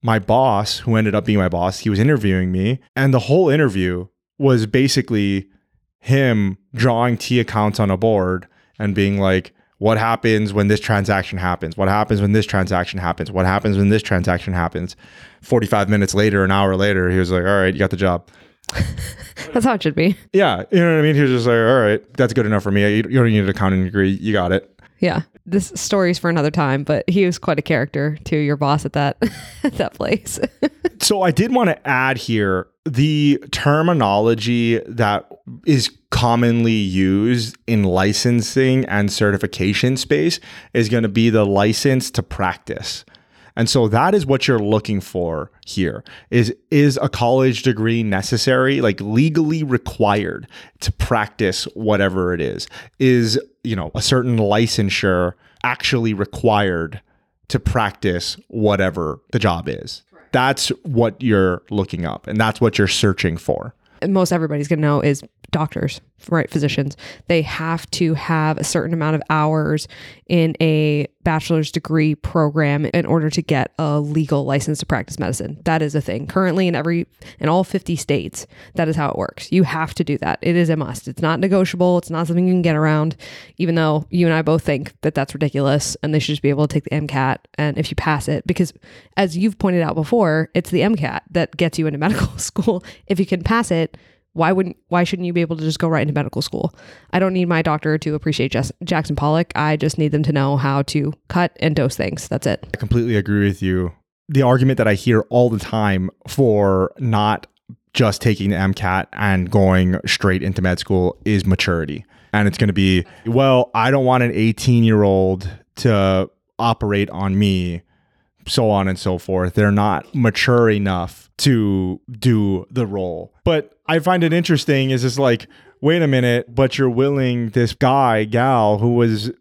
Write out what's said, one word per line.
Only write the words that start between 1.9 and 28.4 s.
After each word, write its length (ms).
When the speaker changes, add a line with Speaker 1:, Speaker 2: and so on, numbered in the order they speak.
Speaker 1:
was 80
interviewing 540
me, 280
and 180
the 40
whole 300
interview 600
was 280
basically 840
him 580
drawing 420
T 240
accounts 380
on 120
a 60
board 500
and 160
being 240
like, 340
"What 200
happens 540
when 160
this 120
transaction 580
happens? 380
What 120
happens 320
when 120
this 140
transaction 520
happens? 320
What 160
happens 300
when 140
this 120
transaction 500
happens?" 440
Forty-five 460
minutes 260
later, 300
an 60
hour 260
later, 340
he 80
was 120
like, 140
"All 160
right, 120
you 60
got 120
the 60
job." 320
Speaker 2:
<laughs> 1000
That's 120
how 100
it 80
should 120
be. 220
Speaker 1:
Yeah, 380
you 80
know 140
what 80
I 20
mean? 120
He 80
was 80
just 160
like, 100
"All 240
right, 220
that's 160
good 140
enough 160
for 80
me. 120
You, 260
you 100
don't 100
need 140
an 60
accounting 360
degree. 260
You 220
got 200
it." 260
Speaker 2:
Yeah. 220
This 280
story's 440
for 120
another 200
time, 340
but 240
he 180
was 120
quite 200
a 40
character 640
too, 120
your 200